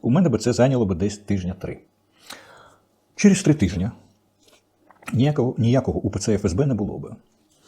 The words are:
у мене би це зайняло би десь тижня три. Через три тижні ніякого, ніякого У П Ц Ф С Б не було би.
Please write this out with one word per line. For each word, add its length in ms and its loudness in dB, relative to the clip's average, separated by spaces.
у 80 -2
мене 200 4
би 80 0
це 160 0
зайняло 320 4
би 100 0
десь 220 -4
тижня 420 -4
три. 200 -12
Через 280 2
три 100 2
тижні 360 -2
ніякого, 440 0
ніякого 420 2
У 100 -2
П 100 -6
Ц 140 0
Ф 120 -2
С 80 0
Б 120 2
не 80 0
було 260 -4
би. 160 -14